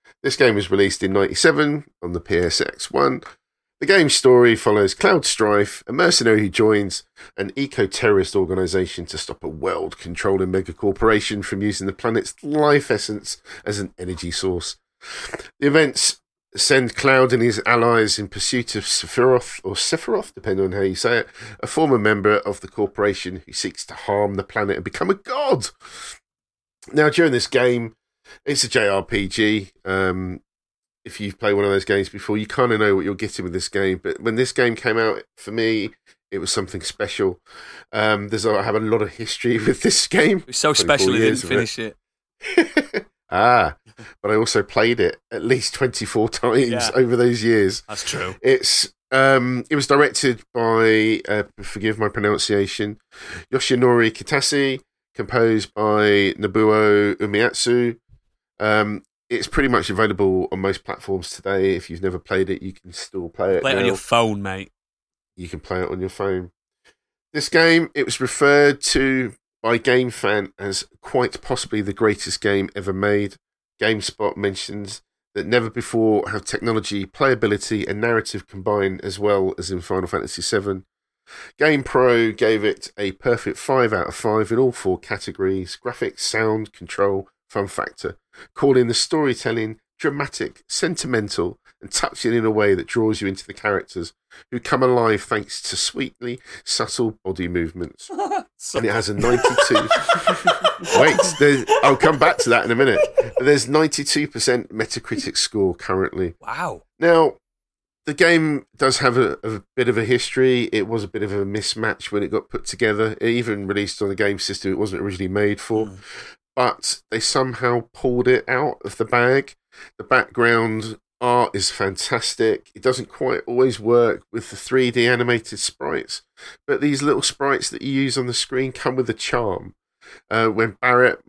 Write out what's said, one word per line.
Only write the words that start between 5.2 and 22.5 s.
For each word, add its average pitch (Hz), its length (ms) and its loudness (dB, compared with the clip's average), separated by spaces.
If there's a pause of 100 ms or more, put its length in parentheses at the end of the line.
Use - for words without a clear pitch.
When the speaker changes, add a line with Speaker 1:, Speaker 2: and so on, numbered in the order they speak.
Speaker 1:
Strife, 104 640 0
a - 80 -10
mercenary 123 460 4
who 104 100 0
joins 104 540 0 (340)
an 98 180 -6
eco-terrorist 104 800 0
organization 92 680 -2
to 78 140 -12
stop - 240 -12
a 92 40 -8
world-controlling 87 1040 -4
megacorporation 101 920 0
from 98 160 -6
using 101 240 -4
the 95 80 -4
planet's 113 400 -2 (100)
life 147 460 2
essence 107 500 -4 (240)
as 104 140 -4
an 95 220 -8
energy 87 320 -8
source. 90 460 -4 (840)
The 143 80 2
events 147 540 2 (340)
send 127 400 2
Cloud 131 380 4
and 117 100 2
his 110 240 0
allies 117 500 4
in 101 120 -8
pursuit 120 460 -4
of 104 100 -6
Sephiroth, - 800 0
or 95 120 -6
Sephiroth, - 580 -4
depending 98 320 -2
on 92 60 -2
how 101 100 -4
you 95 140 0
say 117 240 0
it, - 80 -6 (320)
a - 80 -8
former 143 320 2
member 104 400 2
of - 220 -6